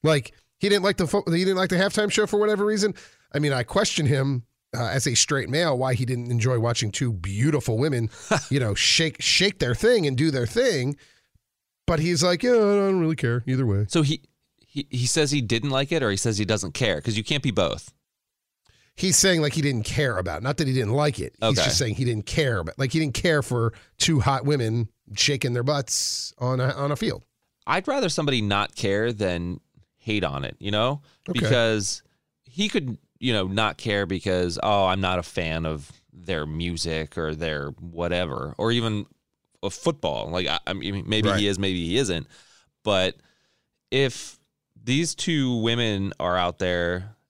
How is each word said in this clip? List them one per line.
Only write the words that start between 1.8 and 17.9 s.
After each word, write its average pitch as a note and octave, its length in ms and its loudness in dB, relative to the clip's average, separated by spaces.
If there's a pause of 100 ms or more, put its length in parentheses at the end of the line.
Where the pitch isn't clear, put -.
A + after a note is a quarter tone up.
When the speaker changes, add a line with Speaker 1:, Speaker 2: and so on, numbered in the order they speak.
Speaker 1:
show G#3 160 2
for G#3 120 2
whatever G#3 260 2
reason. G#3 280 2 (400)
I C#3+ 60 0
mean, D3 140 2
I B2 100 0
question F3+ 420 0
him, C3+ 380 2 (320)
uh, B2 120 -2
as B2 200 0
a A#2+ 80 0
straight - 340 0
male, D3 280 0
why B2+ 180 0
he B2+ 100 -2
didn't A#2+ 260 -4
enjoy A#2+ 280 2
watching A2+ 320 0
two B2 200 -2
beautiful A2 680 0
women, B2 320 0 (200)
Speaker 2:
<laughs> - 200 0
Speaker 1:
you C3+ 100 2
know, G#2+ 160 0
shake, - 460 0
shake - 380 2
their B2 160 2
thing G#3+ 300 4
and C3+ 100 0
do D3+ 160 2
their B2 160 0
thing. D3+ 480 0 (920)
But E3 120 2
he's E3 240 2
like, F3+ 200 2
"Yeah, B3 80 4
I G#3 240 6
don't G3 240 2
really D#3+ 160 2
care A#2+ 320 0
either C3 180 0
way." G2+ 240 2
Speaker 2:
So E3 140 2
he, C#3+ 180 0 (380)
he, - 300 -10
he B2 180 -2
says D3 240 2
he D3 100 2
didn't A#2 300 0
like C#3 200 0
it, D#3 120 0
or G#2 80 2
he F#2+ 60 0
says A2 200 0
he G#2 80 0
doesn't F#2 280 -2
care? F#2+ 280 0
'Cause G#2+ 160 -2
you A2 60 -2
can't D3 200 -2
be B2+ 80 0
both. - 400 -2 (1040)